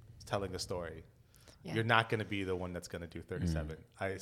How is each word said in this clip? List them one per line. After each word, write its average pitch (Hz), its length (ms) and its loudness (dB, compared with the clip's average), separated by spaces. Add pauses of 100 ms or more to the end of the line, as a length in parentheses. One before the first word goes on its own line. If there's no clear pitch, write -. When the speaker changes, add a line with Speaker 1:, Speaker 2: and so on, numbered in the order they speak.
(260)
Speaker 1:
telling 98 300 -2
a - 20 -4
story. 85 460 -6 (580)
Speaker 2:
Yeah. - 120 -8
Speaker 1:
You're 110 100 2
not 113 240 8
gonna 107 160 2
be 98 180 -2
the 92 140 0
one 90 160 -4
that's 85 160 -6
gonna 85 180 -6
do 85 140 -10
thirty-seven. 80 560 0
Speaker 3:
Mm. - 80 -18 (160)
Speaker 1:
I, 98 80 2
it 95 140 0